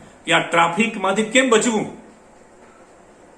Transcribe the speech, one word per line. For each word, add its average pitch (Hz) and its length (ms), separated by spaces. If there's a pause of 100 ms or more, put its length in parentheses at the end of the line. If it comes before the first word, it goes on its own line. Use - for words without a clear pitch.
(260)
કે 160 60
આ 165 180
ટ્રાફિકમાંથી 196 720
કેમ 262 260
બચવું, 220 500 (1400)